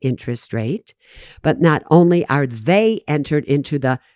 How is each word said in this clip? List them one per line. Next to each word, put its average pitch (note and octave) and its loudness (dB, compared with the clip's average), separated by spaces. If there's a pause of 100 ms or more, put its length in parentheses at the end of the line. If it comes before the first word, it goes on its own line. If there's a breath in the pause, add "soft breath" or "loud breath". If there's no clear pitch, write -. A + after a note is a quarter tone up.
interest A#2+ -6
rate, A#2 -6 (480 loud breath)
but - -2
not D#3 2
only F3 4
are C#3+ 0
they F3 0
entered D3 -2
into C#3+ -2
the B2+ -2 (160)